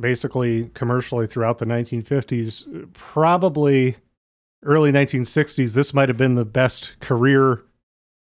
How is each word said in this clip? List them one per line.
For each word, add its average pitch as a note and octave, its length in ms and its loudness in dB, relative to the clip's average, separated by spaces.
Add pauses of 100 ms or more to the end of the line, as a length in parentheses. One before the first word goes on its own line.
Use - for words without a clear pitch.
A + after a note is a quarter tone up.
basically A#2+ 720 -2
commercially A#2+ 540 -4
throughout A2+ 320 -2
the A#2 60 -4
nineteen A#2 360 -4
fifties, A#2+ 680 -6 (260)
probably D3 1000 0 (680)
early D3 280 4
nineteen C#3 320 2
sixties, C3 500 -2
this C#3 200 0
might C#3 160 4
have A#2 80 -2
been B2+ 180 2
the A#2+ 80 0
best - 560 -4
career C3 640 2 (640)